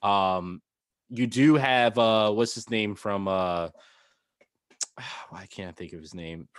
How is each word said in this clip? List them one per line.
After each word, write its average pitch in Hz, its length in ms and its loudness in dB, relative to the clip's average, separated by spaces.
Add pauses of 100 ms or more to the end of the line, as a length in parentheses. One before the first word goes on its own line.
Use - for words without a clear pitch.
Um, 92 580 0 (480)
you 123 160 -2
do 135 300 4
have, 127 420 2
uh, 110 340 4
what's 113 220 0
his - 160 -12
name 107 240 -2
from, 98 340 -4
uh, 90 420 -2 (1300)
<sighs> - 320 -14
why 95 200 -18
can't 92 200 -12
I - 20 -16
think 87 220 -16
of 82 80 -14
his 78 120 -20
name? 82 340 -12 (120)